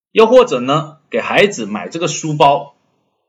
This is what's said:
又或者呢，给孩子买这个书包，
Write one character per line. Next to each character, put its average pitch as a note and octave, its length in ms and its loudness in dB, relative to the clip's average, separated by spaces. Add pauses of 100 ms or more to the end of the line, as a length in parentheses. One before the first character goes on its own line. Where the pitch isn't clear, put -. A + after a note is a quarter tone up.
(120)
又 A3 160 4
或 B3 160 6
者 C#3+ 160 -2
呢， D3 380 -2 (120)
给 A2+ 120 -4
孩 D#3 260 2
子 B2+ 180 -10
买 G2 220 -10
这 E3 120 -10
个 E3 100 -4
书 D3+ 240 -6
包， D3 420 0 (540)